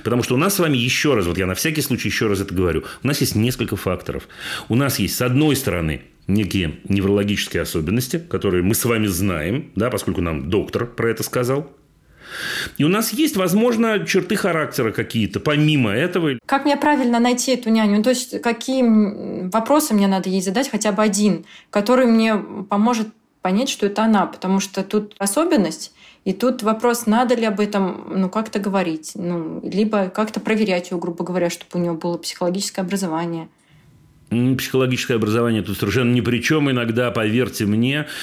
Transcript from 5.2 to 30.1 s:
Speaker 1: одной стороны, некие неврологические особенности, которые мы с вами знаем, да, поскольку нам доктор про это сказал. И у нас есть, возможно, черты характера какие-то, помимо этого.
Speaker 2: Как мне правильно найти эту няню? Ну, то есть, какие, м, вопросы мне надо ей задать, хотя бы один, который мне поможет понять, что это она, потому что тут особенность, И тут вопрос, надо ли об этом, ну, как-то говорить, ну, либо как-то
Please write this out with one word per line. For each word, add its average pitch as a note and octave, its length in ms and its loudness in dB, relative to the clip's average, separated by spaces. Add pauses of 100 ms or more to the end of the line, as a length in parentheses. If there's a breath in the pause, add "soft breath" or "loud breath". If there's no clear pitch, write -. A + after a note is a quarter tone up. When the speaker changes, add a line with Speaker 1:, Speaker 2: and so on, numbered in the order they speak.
Speaker 1:
одной C3 340 4
стороны, E2 460 -2 (260)
некие F#2 520 0 (100)
неврологические G2 720 0
особенности, F#2+ 580 -2
которые F#2+ 440 0
мы G2+ 100 2
с - 100 0
вами A2+ 240 2
знаем, F#2+ 680 -2
да, A2 140 0
поскольку G2+ 320 -2
нам D#2+ 280 -4
доктор G2 360 -2
про A#2 240 -2
это A2+ 140 -2
сказал. C3 480 -2 (1080 loud breath)
И C#3 60 2
у D3+ 60 4
нас G#3+ 240 0
есть, C#4+ 240 0
возможно, G#3+ 680 2
черты F3+ 300 0
характера D3+ 560 0
какие-то, G#2+ 480 -2
помимо D3+ 520 2
этого. D#3 540 0
Speaker 2:
Как C#4 200 0
мне C#4+ 100 4
правильно C4 440 2
найти B3 340 2
эту A#3+ 160 -2
няню? G#3+ 280 4
Ну, G#3+ 60 2
то B3+ 60 4
есть, B3 320 -2
какие, A#3+ 400 0
м, G#3+ 680 2
вопросы B3 420 2
мне G3+ 140 4
надо F#3+ 220 0
ей F#3+ 120 0
задать, G3 280 -2
хотя G#3+ 220 0
бы G3+ 100 0
один, G#3 440 2 (240 loud breath)
который A#3+ 380 4
мне A3 280 4 (340)
поможет A3 380 2 (340)
понять, G#3 280 0
что - 160 -2
это G3+ 180 0
она, G#3+ 220 4
потому F#3+ 340 -2
что F#3+ 240 -4
тут G#3 360 -4
особенность, G#3+ 720 0 (320 loud breath)
И F#3+ 80 0
тут B3 300 -2
вопрос, A#3 420 0
надо A#3+ 300 4
ли A3+ 100 0
об G#3 140 0
этом, G3+ 440 -2 (120)
ну, F#3+ 140 0
как-то A3 280 -4
говорить, F#3+ 560 -2
ну, E3+ 500 -6
либо G3+ 460 0
как-то A3 300 -4